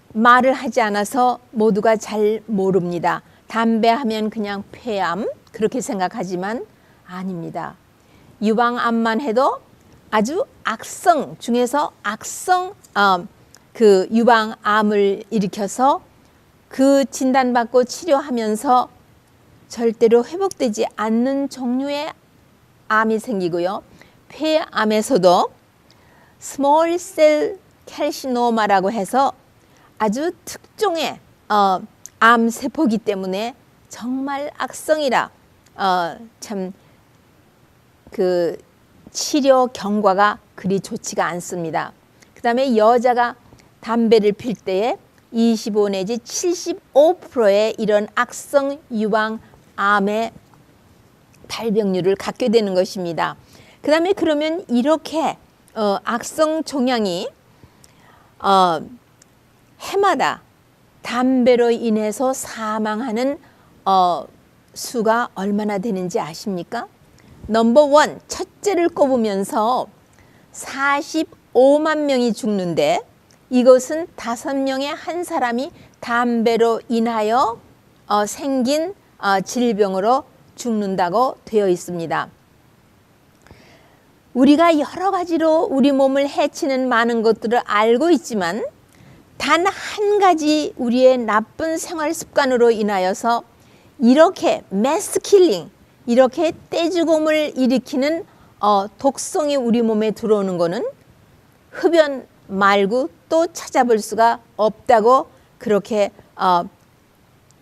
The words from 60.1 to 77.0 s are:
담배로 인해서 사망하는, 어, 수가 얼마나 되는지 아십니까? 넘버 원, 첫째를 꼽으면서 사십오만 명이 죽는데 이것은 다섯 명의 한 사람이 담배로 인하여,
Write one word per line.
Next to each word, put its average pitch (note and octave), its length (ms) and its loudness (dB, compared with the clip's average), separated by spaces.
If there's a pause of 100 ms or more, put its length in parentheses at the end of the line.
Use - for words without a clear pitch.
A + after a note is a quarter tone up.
담배로 B3 680 2
인해서 A3+ 640 -2
사망하는, A3 1080 -6 (460)
어, F3+ 420 2 (480)
수가 A3+ 600 -2
얼마나 G3+ 440 -4
되는지 F#3 400 -4
아십니까? F#3 720 -8 (600)
넘버 A3+ 360 4
원, C#4 420 4
첫째를 F4+ 640 -2
꼽으면서 A3+ 960 0 (640)
사십오만 C#4+ 1600 0
명이 B3 260 0
죽는데 F3+ 720 -2 (440)
이것은 B3+ 680 4
다섯 B3 400 -8
명의 C4+ 320 -4
한 E4 340 -8
사람이 C4+ 480 -4 (300)
담배로 A#3 880 0
인하여, A#3 720 0 (480)